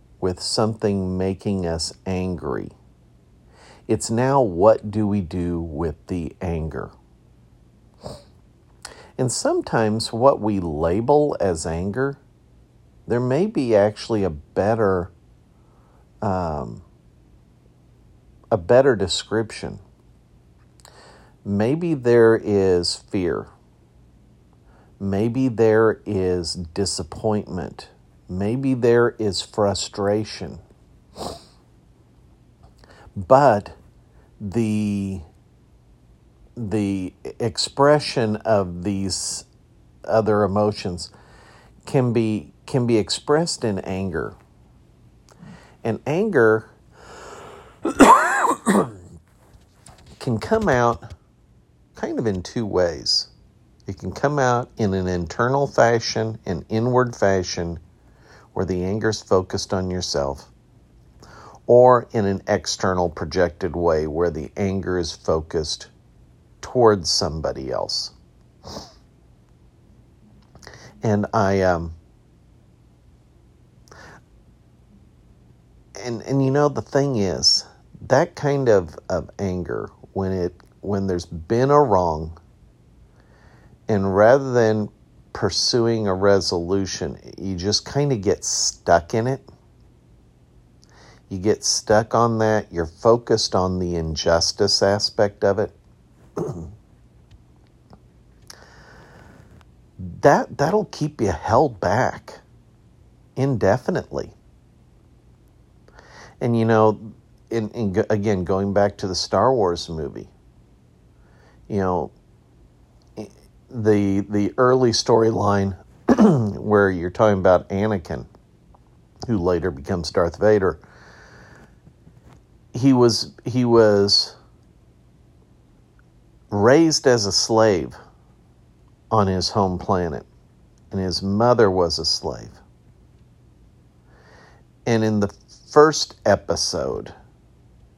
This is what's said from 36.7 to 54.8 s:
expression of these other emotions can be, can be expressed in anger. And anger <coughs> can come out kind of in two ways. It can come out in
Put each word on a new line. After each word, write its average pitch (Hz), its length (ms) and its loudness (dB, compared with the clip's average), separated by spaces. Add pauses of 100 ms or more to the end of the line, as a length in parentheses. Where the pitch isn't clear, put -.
expression 131 1000 0
of 90 480 -2
these 95 600 -6 (600)
other 107 400 2
emotions 101 640 -2 (760)
can 123 260 0
be, 110 400 -2 (140)
can 123 200 -2
be 117 120 4
expressed 151 680 -2
in 101 160 -2
anger. 85 540 -6 (1500)
And 113 240 -4
anger 135 640 2 (1120)
<coughs> - 80 -2 (2250)
can 113 200 -2
come 220 300 -2
out 120 460 0 (800)
kind - 240 -6
of 131 80 -2
in 92 160 -2
two 113 240 -6
ways. 90 600 -2 (580)
It 95 120 -12
can 95 140 -10
come 147 260 -2
out 123 380 0
in 104 180 0